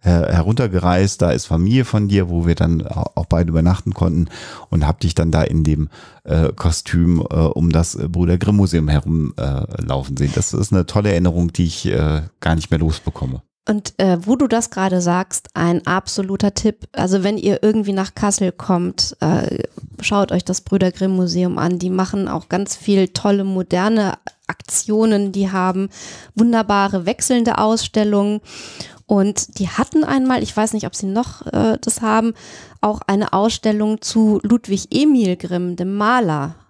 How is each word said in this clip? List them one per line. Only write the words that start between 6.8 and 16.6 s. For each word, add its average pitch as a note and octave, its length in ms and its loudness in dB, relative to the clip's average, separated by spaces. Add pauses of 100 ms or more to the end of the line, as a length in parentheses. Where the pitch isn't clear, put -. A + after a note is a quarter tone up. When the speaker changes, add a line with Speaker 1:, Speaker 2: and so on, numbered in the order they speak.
Speaker 1:
äh, - 40 -4
um D#2+ 360 2
das, D#2+ 260 0
äh, - 120 -4
Brüder F2 300 0
Grimm G#2 180 2
Museum E2 320 2
herum, D2 480 0
äh, C#2 460 -4
laufen C2+ 340 -4
sehen. C#2+ 180 0
Das - 200 -2
ist - 180 -2
eine F2+ 140 2
tolle G#2 240 0
Erinnerung, F2 420 2
die F2+ 140 0
ich, - 180 -6
äh, D2+ 380 0 (180)
gar E2 140 0
nicht D#2+ 160 -4
mehr D#2+ 100 2
losbekomme. D2 640 -4 (260)
Speaker 2:
Und, G#3 300 -4
äh, F#3 260 2
wo A3+ 120 2
du C4+ 100 2
das A3+ 240 0
gerade F#3 320 0
sagst, F3 500 -2
ein E3+ 340 0
absoluter F#3+ 680 -2
Tipp. - 380 -2